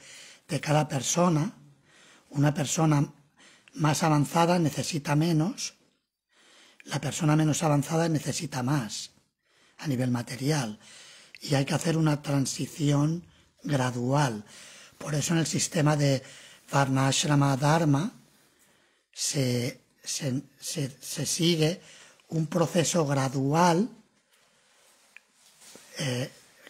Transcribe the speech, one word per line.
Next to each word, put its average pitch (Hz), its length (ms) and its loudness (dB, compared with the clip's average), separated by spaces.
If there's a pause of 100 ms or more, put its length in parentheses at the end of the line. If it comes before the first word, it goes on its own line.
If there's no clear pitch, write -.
(480)
de 143 120 -4
cada 151 280 2
persona. 165 640 0 (800)
Una 147 240 2
persona 151 580 0 (600)
más - 300 0
avanzada 165 560 4
necesita 147 560 -2
menos, 165 580 0 (1080)
la - 160 -6
persona 151 340 0
menos 156 280 2
avanzada 160 460 0
necesita 151 540 -4
más 123 480 -4 (680)
a - 100 -10
nivel 127 220 0
material. 120 680 -4 (640)
Y 139 140 -2
hay 139 80 2
que 147 100 -4
hacer 160 220 0
una 151 260 2
transición 143 1040 -2 (380)
gradual. 127 800 0 (540)
Por - 160 -8
eso 147 200 -2
en 165 60 2
el 156 60 0
sistema 151 500 0
de 139 260 2 (480)
Varna 135 380 2
Ashrama 139 480 2
Dharma 151 560 2 (1000)
se, 123 680 -2 (220)
se, 139 400 -4 (160)
se, 139 320 -6 (100)
se - 260 -8
sigue 165 560 2 (460)
un 160 180 -2
proceso 165 600 0
gradual, 143 840 2 (2000)
eh, 127 320 -4 (400)